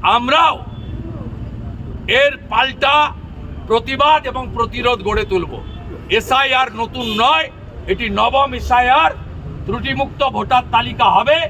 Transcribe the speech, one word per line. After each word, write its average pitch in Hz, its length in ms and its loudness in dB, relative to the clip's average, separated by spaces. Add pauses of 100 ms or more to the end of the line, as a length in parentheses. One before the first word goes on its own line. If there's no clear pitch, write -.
(140)
আমরাও 277 400 4 (1700)
এর 285 120 4 (160)
পাল্টা 262 460 2 (720)
প্রতিবাদ 269 600 2
এবং 254 180 -6 (100)
প্রতিরোধ 233 480 0
গড়ে 208 220 0
তুলব। 175 280 -2 (640)
এসআইআর 262 500 2 (120)
নতুন 233 260 -4 (160)
নয়, 311 240 4 (460)
এটি 226 140 -2 (140)
নবম 262 340 4
এসআইআর। 247 580 4 (540)
ত্রুটিমুক্ত 269 560 -4 (120)
ভোটার 247 300 2 (100)
তালিকা 233 320 2 (100)
হবে 277 220 4 (120)